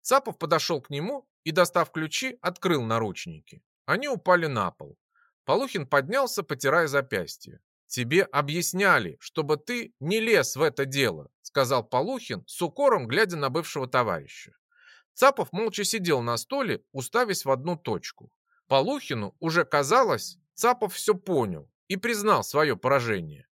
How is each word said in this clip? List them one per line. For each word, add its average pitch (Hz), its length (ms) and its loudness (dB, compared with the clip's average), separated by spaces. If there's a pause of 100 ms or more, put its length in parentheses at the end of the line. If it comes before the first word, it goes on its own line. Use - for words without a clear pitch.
Цапов 254 380 0
подошёл 160 420 0
к - 80 -20
нему 185 400 -6 (160)
и, 160 60 -6
достав 170 420 2
ключи, 202 480 -4
открыл 160 420 0
наручники. 98 800 -4 (220)
Они 233 240 -2
упали 180 380 2
на 107 240 0
пол. - 280 -20 (460)
Полухин 190 420 0
поднялся, 220 560 0
потирая 147 440 2
запястье. 131 760 -4 (260)
«Тебе 123 360 0
объясняли, 151 960 0
чтобы 151 380 -2
ты 240 420 -8
не 190 200 -2
лез 214 360 2
в 139 60 0
это 143 240 0
дело», 113 440 -2 (120)
сказал 127 420 0
Полухин 156 600 -4
с - 160 -8
укором, 202 440 2
глядя 175 300 0
на 143 140 -2
бывшего 147 360 -4
товарища. 104 680 -2 (600)
Цапов 262 400 2
молча 208 320 -4
сидел 170 380 0
на 117 160 -2
стуле, 247 440 -4 (100)
уставясь 202 520 -2
в 135 60 0
одну 143 260 0
точку. - 560 -8 (340)
Полухину 135 720 0
уже 165 260 2
казалось, 156 720 2 (160)
Цапов 233 400 0
всё - 200 0
понял 117 560 -2 (180)
и 190 80 -4
признал 208 460 2
своё 143 360 0
поражение. 107 680 0 (120)